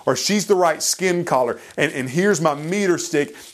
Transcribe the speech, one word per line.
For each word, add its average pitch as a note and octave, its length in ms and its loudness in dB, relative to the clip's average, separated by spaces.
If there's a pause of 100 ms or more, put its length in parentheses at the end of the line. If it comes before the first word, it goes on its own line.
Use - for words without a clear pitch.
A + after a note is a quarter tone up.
or C3 100 4
she's G3 320 0
the G#3 80 4
right E3 280 2
skin F3 420 -2
color, B2+ 340 0 (200)
and, D3 160 0
and C3 160 -4
here's F#3 280 2
my D#3 160 0
meter F3 440 0
stick, D3 360 -2 (200)